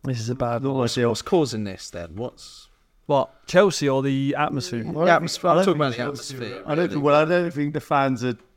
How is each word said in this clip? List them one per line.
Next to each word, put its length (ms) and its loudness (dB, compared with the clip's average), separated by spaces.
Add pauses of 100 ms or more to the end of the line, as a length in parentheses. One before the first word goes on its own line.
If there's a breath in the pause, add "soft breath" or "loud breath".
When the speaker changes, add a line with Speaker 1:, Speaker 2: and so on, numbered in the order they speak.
Speaker 1:
This 160 -2
is 100 -4
a 40 0
bad 280 -2
Speaker 2:
Not 120 0
Speaker 1:
one. 140 2
Speaker 2:
ideal. 200 2
Speaker 3:
What's 140 -2
causing 420 0
this 260 -10
then? 240 -12
What's 540 -12 (380)
Speaker 1:
What? 400 -2
Chelsea 420 4
or 140 2
the 340 0
atmosphere? 500 -4
Speaker 2:
Well, 200 -2
Speaker 3:
The 40 6
Speaker 2:
I 60 8
Speaker 3:
atmosphere. 340 0
Speaker 2:
think, 60 6
Speaker 3:
I'm 20 4
Speaker 2:
I 60 4
Speaker 3:
talking 140 2
Speaker 2:
don't 20 -2
Speaker 3:
about 100 2
the 60 -6
Speaker 2:
think 120 -4
Speaker 3:
atmosphere, 560 -10
Speaker 2:
I 40 -10
don't 100 0
Speaker 3:
really. 120 0
Speaker 2:
think, 140 -2
well, 180 6
I 20 4
don't 260 0
think 240 -4
the 60 -4
fans 440 0
are 120 -2 (200)